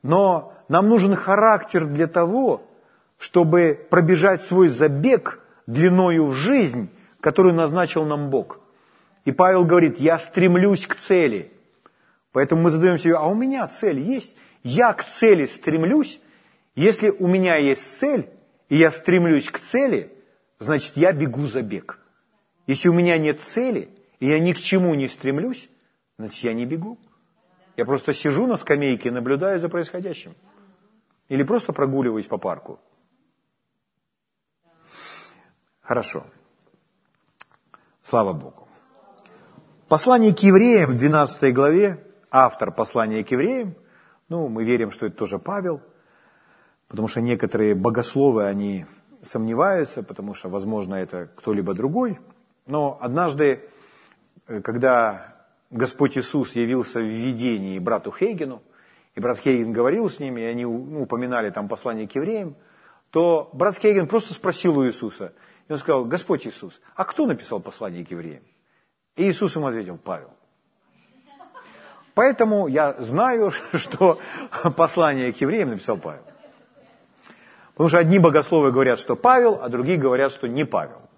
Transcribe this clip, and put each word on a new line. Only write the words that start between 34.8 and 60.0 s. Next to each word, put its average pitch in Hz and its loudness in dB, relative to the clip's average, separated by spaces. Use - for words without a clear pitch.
Хорошо. 117 -6
Слава 107 0
Богу. 67 -14
Послание 220 4
к - 0
евреям 196 6
в 120 2
двенадцатой 143 2
главе, 156 2
автор 123 2
послания 110 -4
к - -4
евреям, 196 -2
ну, 165 -6
мы 113 -6
верим, 113 0
что - -8
это 90 -8
тоже 98 -6
Павел, 180 -6
потому 107 -6
что 117 -6
некоторые 107 0
богословы, 117 0
они 98 -6
сомневаются, 127 -4
потому 101 -14
что, - -14
возможно, 98 -6
это 90 -8
кто-либо 101 -4
другой. 175 -4
Но 143 -4
однажды, 139 -2
э, 107 -10
когда 117 0
Господь 131 -2
Иисус 127 -4
явился 120 -4
в 110 -4
видении 113 -6
брату 98 -4
Хейгену, 160 -6
и - -12
брат 120 -2
Хейген 117 0
говорил 147 0